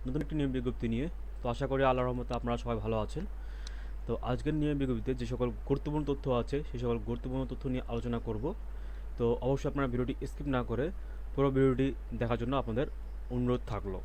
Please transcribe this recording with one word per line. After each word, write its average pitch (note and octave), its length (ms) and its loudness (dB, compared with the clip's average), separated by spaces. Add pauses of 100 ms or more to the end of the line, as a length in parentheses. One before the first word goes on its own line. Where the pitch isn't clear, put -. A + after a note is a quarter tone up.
নতুন B2+ 180 0
একটি D#3 160 -4
নিয়োগ C#3+ 160 2
বিজ্ঞপ্তি B2 360 0
নিয়ে। A#2 160 0 (320)
তো - 120 -4
আশা A#2+ 180 0
করি C3+ 160 2
আল্লাহর B2+ 260 6
রহমতে B2 240 -2
আপনারা A#2+ 240 0
সবাই A#2+ 200 -2
ভালো A2 220 2
আছেন। G#2+ 240 -2 (800)
তো A#2 80 0 (100)
আজকের B2+ 380 0
নিয়োগ D3+ 180 2
বিজ্ঞপ্তিতে B2+ 380 2
যে B2 100 -2
সকল B2 200 0 (180)
গুরুত্বপূর্ণ D3+ 420 0
তথ্য C#3 180 0 (140)
আছে, A#2 260 0
সেই - 160 -4
সকল A#2 240 2
গুরুত্বপূর্ণ B2+ 440 -2
তথ্য B2+ 200 -6
নিয়ে B2+ 200 0
আলোচনা A#2 300 0
করব। A2+ 260 -2 (680)
তো A#2+ 100 2 (160)
অবশ্যই C#3 300 2
আপনারা C#3 160 2
ভিডিওটি B2 260 0 (140)
স্কিপ C#3+ 200 -6
না C3 160 2
করে A#2 220 0 (460)
পুরো C#3 200 4
ভিডিওটি C3+ 360 6 (300)
দেখার A#2 220 2
জন্য B2+ 180 0
আপনাদের A#2+ 280 0 (440)
অনুরোধ B2 380 2
থাকলো। G2 380 -2